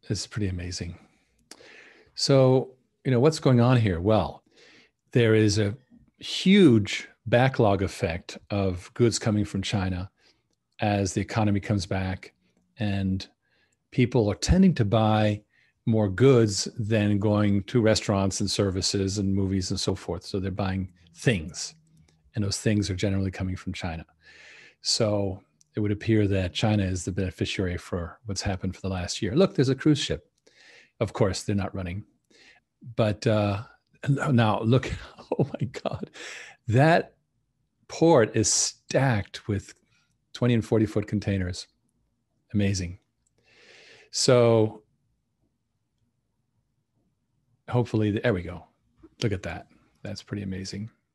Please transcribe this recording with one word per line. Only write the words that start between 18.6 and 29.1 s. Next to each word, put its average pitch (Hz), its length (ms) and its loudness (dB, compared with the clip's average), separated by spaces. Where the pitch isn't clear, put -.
and 98 180 -2
movies 98 360 -2
and 98 80 -6
so 98 160 -2
forth. 87 280 -10
So - 160 -6
they're 95 120 -6
buying 95 400 -6
things, - 600 -4
and 104 80 -4
those 101 160 -4
things 104 300 0
are 95 60 -4
generally 98 360 -2
coming 92 240 -6
from - 180 -10
China. 82 320 -10
So 101 600 -2
it - 40 -6
would 104 120 0
appear 107 360 2
that 95 260 -2
China 107 300 0
is 92 220 -4
the 98 60 -6
beneficiary 90 680 -4
for 85 480 -8
what's 98 180 -8
happened 95 320 -6
for - 60 -20
the 95 80 -6
last 90 320 -6